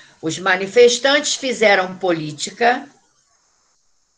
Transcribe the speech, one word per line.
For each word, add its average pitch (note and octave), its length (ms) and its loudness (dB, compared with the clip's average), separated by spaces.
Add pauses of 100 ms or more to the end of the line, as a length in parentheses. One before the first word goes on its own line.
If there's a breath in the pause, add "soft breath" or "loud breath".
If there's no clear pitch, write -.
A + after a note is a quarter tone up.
(220 soft breath)
Os D#3+ 180 -6
manifestantes A#3+ 960 2
fizeram G3 640 0
política. F#3+ 920 -4 (1300)